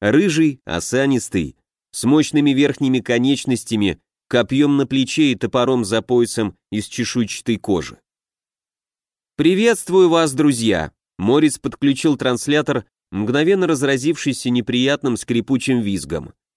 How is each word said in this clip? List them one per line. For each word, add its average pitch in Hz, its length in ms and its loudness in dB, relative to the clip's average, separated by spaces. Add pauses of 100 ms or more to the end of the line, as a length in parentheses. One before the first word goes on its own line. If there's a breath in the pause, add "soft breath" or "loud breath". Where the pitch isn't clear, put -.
рыжий, 151 640 2
осанистый, 113 920 -2 (340)
с - 140 -8
мощными 147 460 2
верхними 131 500 0
конечностями, 120 1000 -2 (280)
копьём 135 480 2
на 139 100 0
плече 135 460 0
и - 20 -4
топором 123 500 -2
за 107 180 -2
поясом 117 540 0 (140)
из 104 160 -4
чешуйчатой 117 720 -4
кожи. 87 420 -4 (1400)
"Приветствую 185 720 2
вас, 165 240 2
друзья!" 113 600 0 (260)
Моррис 135 400 2
подключил 139 580 -2
транслятор, 135 680 -2 (260)
мгновенно 147 560 0
разразившийся 139 840 -2
неприятным 123 640 0
скрипучим 120 640 -2
визгом. 82 520 -6 (240)